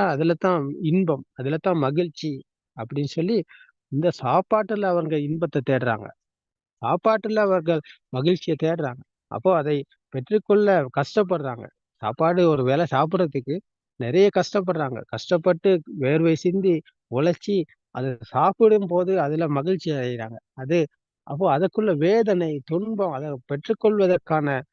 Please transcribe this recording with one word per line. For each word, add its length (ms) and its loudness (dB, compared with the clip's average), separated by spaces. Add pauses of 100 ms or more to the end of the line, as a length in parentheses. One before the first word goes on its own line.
அதுல 320 2
தான் 220 2 (200)
இன்பம், 420 0 (100)
அதுல 280 -4
தான் 180 0
மகிழ்ச்சி 520 -2 (460)
அப்படின்னு 360 -6
சொல்லி 240 0 (540)
இந்த 240 0
சாப்பாட்டுல 720 0
அவங்க 320 0
இன்பத்தை 440 -4
தேடுறாங்க. 440 -2 (720)
சாப்பாட்டுல 600 0
அவர்கள் 400 0 (280)
மகிழ்ச்சியை 480 0
தேடுறாங்க. 440 -2 (300)
அப்போ 240 0
அதை 200 0 (380)
பெற்றுக்கொள்ள 540 2 (240)
கஷ்டப்படுறாங்க. 760 -2 (360)
சாப்பாடு 480 0
ஒரு 140 2
வேளை 280 2
சாப்பிடறதுக்கு 640 0 (440)
நிறைய 300 4
கஷ்டப்படுறாங்க. 800 -2
கஷ்டப்பட்டு 640 0 (280)
வேர்வை 360 2
சிந்தி 380 0 (380)
உழைச்சி 440 0 (400)
அதை 140 -4 (160)
சாப்பிடும் 640 4
போது 320 0
அதுல 300 0
மகிழ்ச்சி 420 -2
அடைகிறாங்க. 460 -6 (200)
அது, 200 -2 (500)
அப்போ 240 -2
அதற்குள்ள 460 0
வேதனை, 540 2 (140)
துன்பம், 480 -4
அதை 160 -8 (160)
பெற்றுக்கொள்வதற்கான, 1000 0 (260)